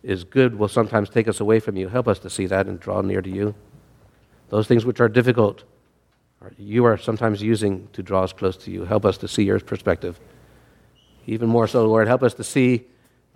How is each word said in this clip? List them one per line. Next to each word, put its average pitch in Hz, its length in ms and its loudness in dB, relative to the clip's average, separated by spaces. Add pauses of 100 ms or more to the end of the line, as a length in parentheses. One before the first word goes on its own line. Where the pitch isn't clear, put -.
is 92 220 -6
good 123 340 2
will 104 100 0
sometimes 107 440 0
take 113 160 0
us 104 120 -4
away 110 200 2
from 104 160 -6
you. 92 140 -6
Help 120 180 -2
us 101 120 2
to 92 120 -16
see 95 160 -4
that 95 180 0
and 95 140 -10
draw 98 220 -4
near 95 200 -2
to 92 80 -10
you. 101 240 -4 (960)
Those 107 180 0
things 117 160 2
which 120 160 -4
are 120 100 4
difficult, 117 540 2 (920)
you 104 280 0
are 113 120 4
sometimes 110 440 -2
using 104 520 0
to 98 100 -12
draw 95 200 0
us 92 100 -4
close 95 240 -4
to - 140 -16
you. 92 140 -10
Help 104 200 -4
us 95 140 2
to - 80 -10
see - 160 -2
your 98 160 0
perspective 90 600 -6 (1040)
even 113 240 -2
more 113 180 4
so, 113 180 2
Lord. 110 220 4
Help 131 160 2
us 120 120 2
to 113 80 -12
see 127 420 2 (500)